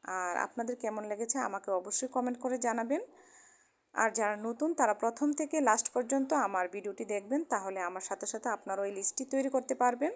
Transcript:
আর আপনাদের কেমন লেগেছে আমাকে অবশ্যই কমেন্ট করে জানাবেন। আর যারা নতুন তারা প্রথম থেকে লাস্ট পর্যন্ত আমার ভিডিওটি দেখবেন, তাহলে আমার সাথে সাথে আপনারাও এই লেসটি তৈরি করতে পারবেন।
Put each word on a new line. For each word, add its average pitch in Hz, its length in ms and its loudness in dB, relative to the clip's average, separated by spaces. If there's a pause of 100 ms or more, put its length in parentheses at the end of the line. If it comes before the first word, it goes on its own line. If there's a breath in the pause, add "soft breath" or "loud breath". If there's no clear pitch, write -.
আর 180 340 -2
আপনাদের 233 380 -2
কেমন 214 300 -4
লেগেছে 220 340 -2
আমাকে 202 320 -4
অবশ্যই 196 440 -2
কমেন্ট 247 240 0
করে 254 180 -2
জানাবেন। 240 440 0 (960 loud breath)
আর 220 180 6
যারা 214 220 0
নতুন 233 380 -2
তারা 240 200 6
প্রথম 226 400 0
থেকে 311 280 0
লাস্ট 226 340 6
পর্যন্ত 269 380 2
আমার 196 340 2
ভিডিওটি 202 380 -6
দেখবেন, 208 380 0
তাহলে 190 380 -2
আমার 185 280 -4
সাথে 202 160 -4
সাথে 220 240 -4
আপনারাও 202 360 -2
এই 202 100 -4
লেসটি 202 300 -2
তৈরি 269 240 0
করতে 254 260 0
পারবেন। 247 400 2